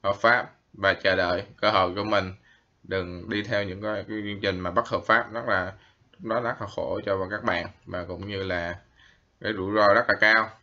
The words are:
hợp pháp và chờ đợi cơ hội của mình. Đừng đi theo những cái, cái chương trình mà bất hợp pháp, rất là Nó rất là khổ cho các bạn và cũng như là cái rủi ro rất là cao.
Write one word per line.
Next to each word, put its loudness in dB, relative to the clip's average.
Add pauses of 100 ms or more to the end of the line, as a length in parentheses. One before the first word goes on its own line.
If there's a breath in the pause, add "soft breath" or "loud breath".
hợp 2
pháp 2 (200)
và 2
chờ 2
đợi 0 (180)
cơ 4
hội 2
của -2
mình. 0 (500 soft breath)
Đừng -6
đi -2
theo -2
những -8
cái, -6
cái -6
chương -8
trình 0
mà -4
bất 0
hợp -2
pháp, 2
rất -6
là -2 (460 soft breath)
Nó -2
rất -6
là -8
khổ -6
cho -2
các -6
bạn -2 (180)
và -8
cũng -10
như -6
là -4 (600 soft breath)
cái -4
rủi -4
ro 8
rất 6
là 4
cao. 6 (140)